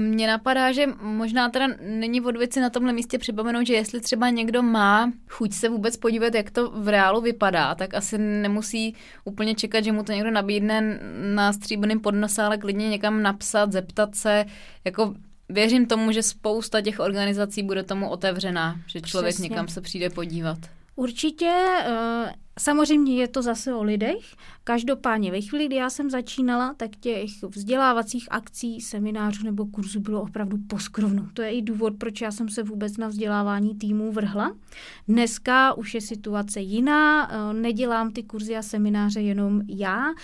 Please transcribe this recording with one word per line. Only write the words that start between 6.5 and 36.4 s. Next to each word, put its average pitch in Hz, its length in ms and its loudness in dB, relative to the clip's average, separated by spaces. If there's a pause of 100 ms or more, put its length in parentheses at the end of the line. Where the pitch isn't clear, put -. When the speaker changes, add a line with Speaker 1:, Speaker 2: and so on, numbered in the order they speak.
Speaker 1:
to 240 200 0
v 202 160 -4
reálu 202 340 6
vypadá, 190 540 2
tak 190 180 -6
asi - 240 -2
nemusí 214 800 0 (300)
úplně 214 300 0
čekat, 220 280 0
že 220 80 0
mu 214 120 2
to 208 80 -4
někdo 214 200 0
nabídne 214 680 2 (360)
na 208 180 4
stříbrném 214 460 0
podnose, 208 440 0
ale 208 140 2
klidně 208 320 -2
někam 214 340 0
napsat, 202 480 2
zeptat 190 440 0
se. 208 300 2 (400)
Jako 202 280 0 (360)
věřím 226 360 6
tomu, 220 260 2
že 220 120 2
spousta 220 580 0
těch 208 180 -2
organizací 202 640 0
bude 196 200 -2
tomu 196 260 -2
otevřená, 180 800 -2
že 170 140 -10
člověk 175 340 -2
Speaker 2:
Přesně. 175 140 -4
Speaker 1:
někam - 180 -4
se - 140 -8
přijde 180 280 -4
podívat. 165 480 -4 (380)
Speaker 2:
Určitě, 311 580 0 (320)
eh, 233 480 -2 (260)
samozřejmě 294 560 4
je 247 120 2
to 247 140 -2
zase 240 320 -2
o 220 100 -2
lidech. 214 400 0 (400)
Každopádně 240 680 0
ve 190 100 -2
chvíli, 294 240 -2
kdy 269 100 0
já 254 140 0
jsem 285 200 -4
začínala, 254 680 0
tak 226 180 -6
těch 214 340 -4 (140)
vzdělávacích 233 880 0
akcí, 226 500 -6
seminářů 208 640 -4
nebo 208 200 -2
kurzů 208 340 -6
bylo 208 220 -2
opravdu 208 360 -4 (100)
poskrovnu. 202 680 -2
To 233 80 -6
je 220 100 -4
i 240 100 -2
důvod, 220 360 -2
proč 226 240 -8
já 220 100 -4
jsem 214 180 -4
se 220 140 -4
vůbec 208 340 -4
na 226 100 -4
vzdělávání 208 680 0
týmů 214 360 -2
vrhla. 208 440 -2 (520)
Dneska 247 640 4
už 214 200 -10
je 226 80 -4
situace 208 600 -4